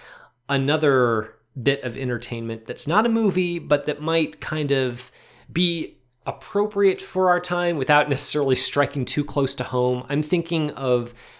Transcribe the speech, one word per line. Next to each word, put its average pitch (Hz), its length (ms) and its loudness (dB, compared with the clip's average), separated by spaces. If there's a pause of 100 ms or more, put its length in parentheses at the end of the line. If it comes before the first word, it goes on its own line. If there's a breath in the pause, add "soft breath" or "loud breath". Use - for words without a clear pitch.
(480 loud breath)
another 135 840 2 (260)
bit 139 220 0
of 117 140 -6
entertainment 117 680 -6
that's - 200 -4
not 196 200 2
a - 20 2
movie, 180 500 0
but 147 280 0
that 147 140 -4
might 160 400 0
kind 156 300 -2
of 127 400 -2 (420 soft breath)
be 170 460 -2 (280)
appropriate 196 760 0
for 185 260 0
our 175 120 4
time 175 360 0
without 147 320 4
necessarily 135 460 2
striking 135 500 2
too 147 200 -2
close 139 300 -2
to 123 100 -4
home. 127 440 -2
I'm 147 140 0
thinking 160 500 -2
of 123 400 -2 (280 loud breath)